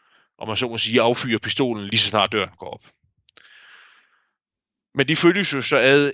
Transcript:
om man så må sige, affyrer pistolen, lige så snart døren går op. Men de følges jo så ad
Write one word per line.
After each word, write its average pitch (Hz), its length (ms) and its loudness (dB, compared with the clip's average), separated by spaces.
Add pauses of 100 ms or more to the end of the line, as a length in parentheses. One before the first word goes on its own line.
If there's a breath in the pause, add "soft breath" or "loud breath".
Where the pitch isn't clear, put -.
(380 soft breath)
om - 100 -12
man 107 100 -6
så 123 100 -2
må 117 100 -8
sige, 110 240 0
affyrer 117 380 0
pistolen, 110 480 -4
lige 110 120 0
så 98 100 0
snart 98 220 2
døren 101 260 -4
går 90 120 -14
op. - 120 -16 (2000 soft breath)
Men 135 140 0
de 160 80 0
følges 175 380 2
jo 135 80 -4
så 139 160 0
ad 139 360 4